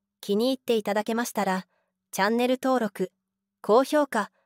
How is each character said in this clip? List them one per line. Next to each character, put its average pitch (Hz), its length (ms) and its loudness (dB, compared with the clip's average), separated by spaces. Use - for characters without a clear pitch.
気 202 160 -2
に 233 120 0
入 262 80 0
っ - 20 -8
て 233 180 -2
い 214 60 -2
た 208 100 -4
だ 202 100 -2
け 226 120 -4
ま 233 100 -2
し - 80 -10
た 202 140 -2
ら、 185 200 -2
チ - 80 -4
ャ 196 80 2
ン 233 80 0
ネ 247 100 2
ル 254 160 0
登 254 160 2
録、 202 320 -4
高 240 220 6
評 294 220 2
価、 202 240 -4